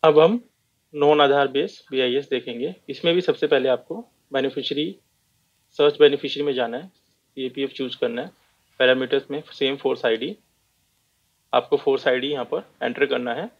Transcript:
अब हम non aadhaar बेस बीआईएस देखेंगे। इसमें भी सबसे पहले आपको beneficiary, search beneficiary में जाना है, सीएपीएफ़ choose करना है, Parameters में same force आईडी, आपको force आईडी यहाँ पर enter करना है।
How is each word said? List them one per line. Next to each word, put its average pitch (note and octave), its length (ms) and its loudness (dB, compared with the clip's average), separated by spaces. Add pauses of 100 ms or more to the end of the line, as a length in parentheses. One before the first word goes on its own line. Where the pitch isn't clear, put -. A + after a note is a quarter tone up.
अब D#3 160 8
हम G3+ 300 4 (460)
non D3 260 4
aadhaar C#3 260 4
बेस C#3 440 -4
बीआईएस C3 380 -2
देखेंगे। B2+ 460 -6 (140)
इसमें E3+ 260 -2
भी F3+ 60 0
सबसे D#3 260 -2
पहले C3+ 220 2
आपको D#3+ 320 -4 (320)
beneficiary, C#3 680 -4 (720)
search D3 280 2
beneficiary C#3+ 460 4
में C#3+ 80 -2
जाना B2 240 -2
है, E3 100 -12
सीएपीएफ़ C3 840 -10
choose B2+ 280 -8
करना A#2+ 220 -4
है, F3+ 100 -10 (480)
Parameters C3 520 2
में D3 120 -8 (100)
same C#3 220 -2
force C3 300 -4
आईडी, B2 320 -2 (1160)
आपको B2+ 240 0
force C3+ 300 -2
आईडी C#3 200 0
यहाँ C#3 180 -6
पर D#3+ 240 -8 (140)
enter B2+ 220 -2
करना B2 280 -4
है। D#3+ 140 -8 (120)